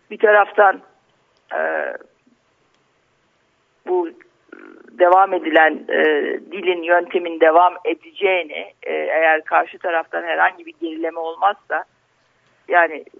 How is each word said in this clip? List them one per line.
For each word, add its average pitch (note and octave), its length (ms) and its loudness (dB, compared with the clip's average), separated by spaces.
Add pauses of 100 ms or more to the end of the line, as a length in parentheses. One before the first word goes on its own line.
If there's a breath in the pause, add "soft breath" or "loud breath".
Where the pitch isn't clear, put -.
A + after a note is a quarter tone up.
(120)
bir G#3 60 -14
taraftan, G3+ 640 2 (720)
e, D#3 80 -4 (2250)
bu E4 220 -2 (880)
devam F#3+ 340 4
edilen, D#3+ 400 2 (160)
e, D#3+ 140 0 (480)
dilin, F3+ 320 -4
yöntemin F3 560 -2
devam E3 340 4 (120)
edeceğini, E3 880 -6 (100)
e, - 100 -8
eğer D#3 500 0
karşı E3 340 -2
taraftan E3+ 460 -6
herhangi E3+ 420 -2
bir - 160 -20
gerileme D#4+ 380 -8
olmazsa, E3 640 -4 (840)
yani, E3 380 0 (140)